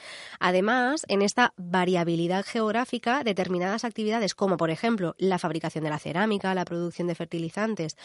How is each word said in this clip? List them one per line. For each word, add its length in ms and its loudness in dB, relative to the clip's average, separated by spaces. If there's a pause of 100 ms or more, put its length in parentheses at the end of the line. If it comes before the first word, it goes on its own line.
(380)
Además, 680 2
en 140 2
esta 340 4
variabilidad 920 2
geográfica, 800 0
determinadas 600 0
actividades 500 -2
como, 240 2
por 120 2
ejemplo, 460 0
la 220 2
fabricación 460 -2
de 60 -2
la 80 -2
cerámica, 560 0
la 120 0
producción 420 -4
de 60 0
fertilizantes 920 -4